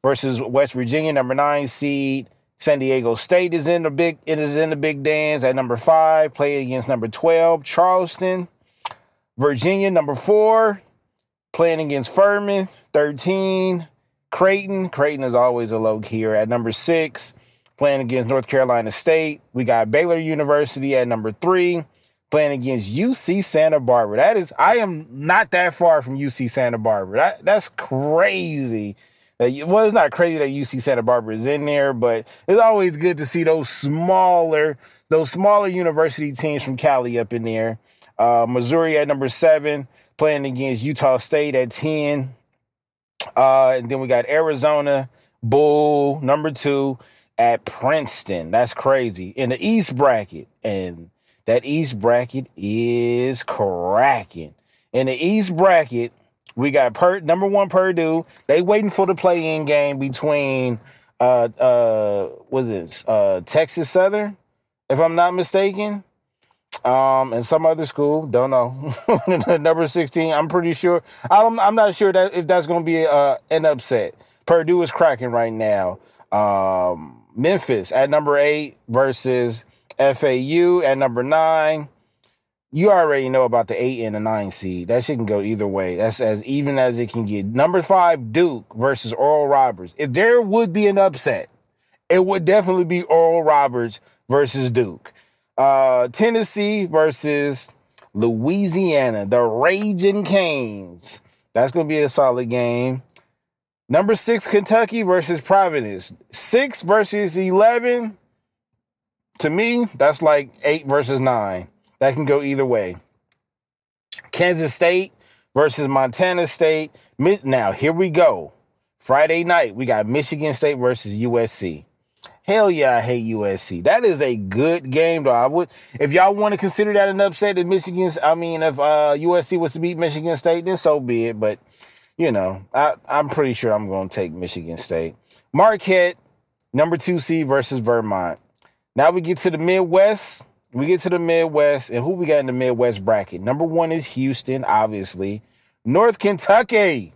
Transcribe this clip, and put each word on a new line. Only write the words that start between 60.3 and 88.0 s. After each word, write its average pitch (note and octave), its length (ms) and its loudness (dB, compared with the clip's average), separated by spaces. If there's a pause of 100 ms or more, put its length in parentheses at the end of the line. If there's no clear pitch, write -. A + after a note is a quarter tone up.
uh, B2 300 4 (100)
uh, A2 680 2 (220)
what C3 160 -2
is F#2 360 -6
it, - 80 -8
uh, G2 320 2
Texas D#3 480 -2
Southern, G3+ 480 0 (520)
if C3+ 100 0
I'm E3 160 2
not F3 180 2
mistaken, G3 720 -2 (800)
um, C3 500 2
and A#2+ 120 -4
some D#3+ 200 2
other D#3+ 200 2
school, D3 420 -2
don't B2+ 240 2
know. C3 420 -2 (540)
<laughs> F3 100 2
Number D#3+ 300 2
sixteen, D#3+ 440 -2
I'm D#3 160 0
pretty E3+ 260 0
sure. F3 280 0 (280)
I G3+ 120 8
don't, A3+ 180 2
I'm G#3 160 2
not G#3 200 4
sure G3 180 2
that F#3 220 2
if E3+ 120 -4
that's F3 200 2
gonna E3+ 180 -2
be, E3 200 0
uh, C#3+ 300 2 (140)
an D#3+ 160 0
upset. B2 480 0 (320)
Purdue E3+ 380 2
is C#3+ 80 -4
cracking B2+ 400 2
right A#2 200 0
now. G#2 480 -2 (320)
Um, F#2 920 -2 (120)
Memphis C3 560 -2
at C3+ 180 2
number D3 280 2
eight D3 400 0 (100)
versus B2 800 0 (320)
F C#3 260 2
A C3 140 2
U F3 460 2
at C3+ 140 2
number B2 260 -2
nine. D#3 680 0 (800)
You F3+ 200 4
already D3 380 2
know C3 140 2
about A#2 260 0
the A2 120 -4
eight B2+ 220 -4
and G#2+ 100 -4
the G#2+ 60 -6
nine G#2+ 320 -4
seed. F2+ 380 -6
That A#2+ 140 0
shit D3 120 -4
can A#2 100 -4
go G#2 160 -2
either G#2 260 -4
way. F#2+ 280 -4
That's A2 260 -2
as G#2+ 240 -2
even C#3 320 -2
as B2 220 0
it A#2 120 -4
can A#2 140 -4
get. G2+ 220 -4
Number D#3 340 0
five, E3+ 500 2